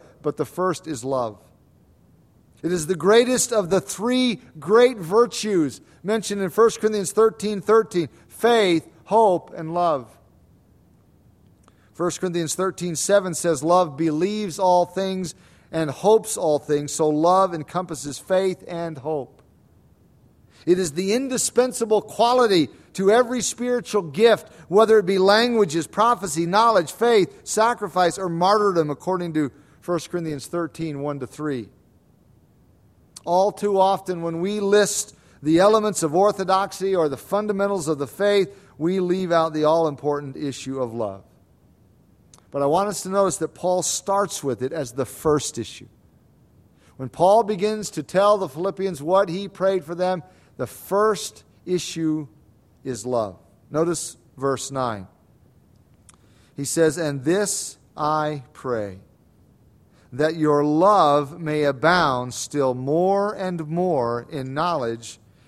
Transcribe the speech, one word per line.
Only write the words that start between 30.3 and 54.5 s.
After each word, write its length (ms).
thirteen, 540
one 200
to 60
three. 420
All 260
too 280
often, 440
when 180
we 200
list 560
the 160
elements 440
of 120
orthodoxy 800
or 140
the 80
fundamentals 720
of 100
the 80
faith, 480
we 220
leave 320
out 200
the 120
all-important 720
issue 440
of 140
love. 300
But 120
I 40
want 220
us 140
to 60
notice 300
that 160
Paul 280
starts 600
with 180
it 100
as 200
the 140
first 520
issue. 300
When 120
Paul 340
begins 480
to 120
tell 360
the 100
Philippians 540
what 260
he 200
prayed 360
for 100
them, 280
the 80
first 800
issue 640
is 220
love. 300
Notice 460
verse 340